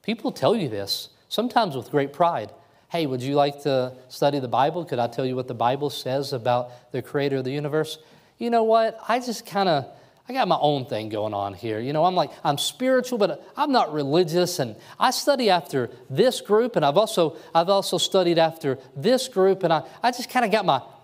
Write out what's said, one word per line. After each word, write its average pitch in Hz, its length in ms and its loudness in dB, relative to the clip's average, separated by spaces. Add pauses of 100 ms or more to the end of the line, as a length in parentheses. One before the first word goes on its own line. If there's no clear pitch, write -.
People 226 300 -4
tell 175 240 2
you 165 140 -4
this, 101 400 -6 (200)
sometimes 220 460 0
with 117 160 -8
great 143 220 0
pride. 160 380 0 (380)
"Hey, 165 160 -2
would 127 160 -4
you 143 140 -4
like 143 280 2
to 127 280 0 (160)
study 143 320 0
the 127 80 -6
Bible? 151 380 0
Could 127 120 -4
I 120 100 0
tell 135 180 -4
you 127 100 -4
what 127 140 -6
the 120 40 -8
Bible 131 360 0
says 131 420 -4
about 123 400 -2 (220)
the 127 80 -4
creator 139 340 -2
of 131 80 -4
the 127 80 -6
universe?" 147 460 -4 (400)
You 233 120 -4
know 233 140 2
what? 226 340 2 (120)
I 240 100 2
just 247 260 -8
kinda, 175 420 0 (420)
I - 20 -10
got 254 160 0
my 160 140 2
own 143 240 2
thing 107 240 -6
going 107 240 -4
on 101 200 -4
here. 110 280 -6
You 131 100 -4
know, 156 140 2
I'm 185 100 2
like, 160 160 0 (140)
I'm 143 120 2
spiritual, 254 600 -2
but 202 280 0 (120)
I'm 285 160 0
not 180 180 2
religious. 160 680 0
And 123 180 -4 (200)
I 254 140 2
study 254 380 2
after 147 400 0 (200)
this 196 300 2
group, 226 380 2
and 151 80 2
I've 143 120 4
also, 196 380 2 (180)
I've 170 160 2
also 190 280 2
studied 175 420 2
after 160 400 0 (160)
this 240 320 0
group, 190 360 2
and 165 100 4
I, 151 100 0 (180)
I 240 100 2
just 247 180 -10
kinda 240 180 2
got 196 160 2
my 143 180 2 (220)